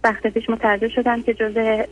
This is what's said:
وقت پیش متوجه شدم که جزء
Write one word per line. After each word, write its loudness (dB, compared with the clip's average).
وقت 0
پیش -2
متوجه 2
شدم 0
که 0
جزء 0